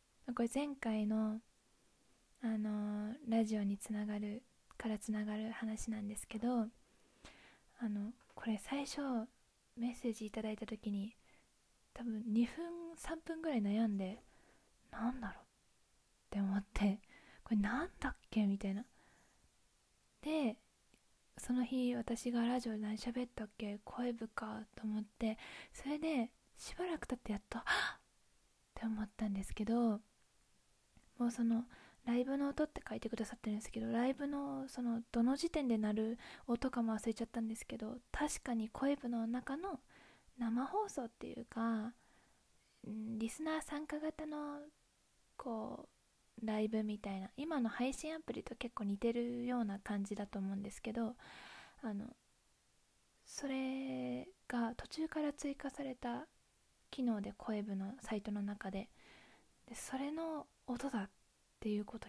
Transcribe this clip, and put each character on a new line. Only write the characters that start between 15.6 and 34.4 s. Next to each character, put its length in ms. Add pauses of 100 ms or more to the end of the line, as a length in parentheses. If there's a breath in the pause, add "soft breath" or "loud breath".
っ 20
て 120
思 160
っ 60 (100)
て、 260 (440 loud breath)
「こ 80
れ 60
な 280
ん 40 (100)
だ 100
っ 80 (120)
け？」 180
み 100
た 100
い 80
な。 100 (1400 soft breath)
で、 360 (800)
そ 160
の 100
日 320
私 360
が 140
ラ 140
ジ 100
オ 40
で 60
何 180
喋 300
っ 60
た 120
っ 120
け？ 280
声 280
部 140
か 380 (100)
と 80
思 180
っ 20
て、 340 (340 loud breath)
そ 160
れ 120
で 320 (260)
し 180
ば 100
ら 120
く 100
経 80
っ 20
て 140
や 60
っ 120
と、 140
「は 0 (340 loud breath)
っ！」 20
っ 20 (720)
て 120
思 160
っ 140
た 120
ん 60
で 100
す 100
け 120
ど、 360 (1160)
も 100
う 40
そ 120
の、 220 (400 loud breath)
ラ 120
イ 80
ブ 120
の 120
音 160
っ 20
て 200
書 60
い 60
て 100
く 60
だ 100
さ 100
っ 40
て 100
る 60
ん 40
で 60
す 60
け 80
ど、 120
ラ 160
イ 60
ブ 140
の 400